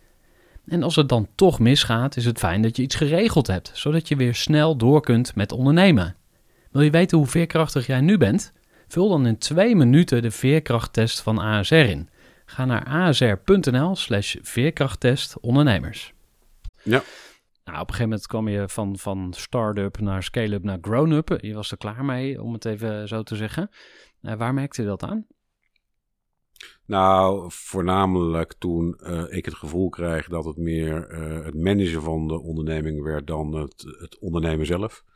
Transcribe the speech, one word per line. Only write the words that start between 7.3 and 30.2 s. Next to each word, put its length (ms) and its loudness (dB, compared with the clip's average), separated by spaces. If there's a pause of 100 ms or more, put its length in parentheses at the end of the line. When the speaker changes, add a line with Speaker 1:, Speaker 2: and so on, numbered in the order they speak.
Speaker 1:
jij 140 0
nu 180 6
bent? 340 2 (360)
Vul 200 2
dan 180 2
in 120 2
twee 380 2
minuten 460 6
de 80 -2
veerkrachttest 920 0
van 180 -2
A 240 0
S 80 -4
R 40 6
in. 340 4 (360)
Ga 200 -6
naar 240 -2
A 240 2
S 80 0
R 160 4
punt 340 2
N 60 2
L 180 0
slash 480 -4
veerkrachttestondernemers. 1700 0 (680)
Speaker 2:
Ja. 200 2 (640)
Speaker 1:
Nou, 160 -10
op 80 -10
een 60 -8
gegeven 80 -2
moment 240 -4
kwam 220 -4
je 200 -4
van, 300 -6
van 340 -8
start-up 680 -4
naar 220 -2
scale-up 400 -4
naar 180 -4
grown-up. 600 0
Je 140 -10
was 160 -10
er 60 -10
klaar 280 -10
mee, 380 -6
om 100 -8
het 120 -10
even 440 -6
zo 140 -6
te 140 -10
zeggen. 340 -6 (500)
Eh, 140 -10
waar 200 -4
merkte 280 -6
je 60 -4
dat 140 -6
aan? 240 -6 (1600)
Speaker 2:
Nou, 640 4
voornamelijk 1080 -2
toen, 400 -2
eh, 300 -8
ik 160 -8
het 100 -10
gevoel 340 -4
kreeg 400 -6